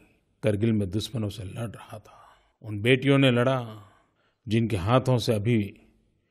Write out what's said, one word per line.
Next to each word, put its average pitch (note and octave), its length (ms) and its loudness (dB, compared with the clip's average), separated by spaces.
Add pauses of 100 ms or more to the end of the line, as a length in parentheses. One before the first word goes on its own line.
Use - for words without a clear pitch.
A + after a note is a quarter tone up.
(420)
करगिल G#2+ 300 0
में G2+ 180 0
दुश्मनों G#2+ 380 -4
से - 160 -12
लड़ G2+ 260 -10
रहा - 280 -18
था। - 380 -20 (260)
उन G#2+ 200 -8
बेटियों C3 360 4
ने C3+ 120 6
लड़ा, A#2+ 520 0 (680)
जिनके A2 280 0
हाथों B2 420 2
से A2+ 160 -2
अभी G#2+ 420 -2 (540)